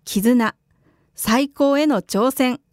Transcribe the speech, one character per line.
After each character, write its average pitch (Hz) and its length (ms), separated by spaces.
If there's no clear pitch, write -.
絆、 226 500
最 262 360
高 277 280
へ 302 80
の 247 160
挑 226 300
戦 254 300